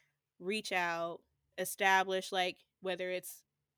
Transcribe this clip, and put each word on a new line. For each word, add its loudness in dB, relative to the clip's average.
reach -4
out, 0
establish, 2
like, 0
whether -2
it's -8